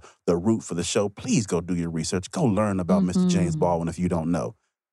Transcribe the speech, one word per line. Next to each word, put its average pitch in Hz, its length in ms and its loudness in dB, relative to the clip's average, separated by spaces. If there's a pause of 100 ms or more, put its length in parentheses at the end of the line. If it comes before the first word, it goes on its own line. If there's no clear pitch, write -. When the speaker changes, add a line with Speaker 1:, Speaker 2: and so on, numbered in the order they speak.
(260)
Speaker 1:
the 87 100 4
root 104 260 2
for - 120 -10
the 87 100 -2
show. 104 240 0
Please 135 380 -2
go 87 140 -2
do 87 140 -4
your 85 160 -2
research. 82 400 -4
Go 175 140 -2
learn 104 340 2
about 92 240 2
Mister 180 240 2
James 90 280 2
Speaker 2:
Mm-hmm. 156 60 -4
Speaker 1:
Baldwin 85 280 2
if 82 100 -6
you 90 100 0
don't 85 220 0
know. - 240 -2 (380)